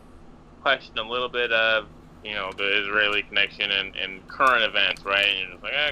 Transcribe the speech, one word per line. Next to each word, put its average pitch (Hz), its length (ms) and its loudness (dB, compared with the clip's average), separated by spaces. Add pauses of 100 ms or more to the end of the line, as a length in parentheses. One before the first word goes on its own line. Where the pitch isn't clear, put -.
(600)
question 131 380 -2
a 110 40 -4
little 123 260 -4
bit 120 220 -2
of, 113 360 2 (360)
you 107 100 -10
know, 95 180 -6
the 98 320 0
Israeli 104 400 2
connection 101 480 -2
and, 98 240 -2
and 95 320 -10
current 123 360 4
events, 98 420 0
right? 98 220 2
And 98 120 0
you're 92 120 -8
just 87 120 -16
like, 110 100 -8 (180)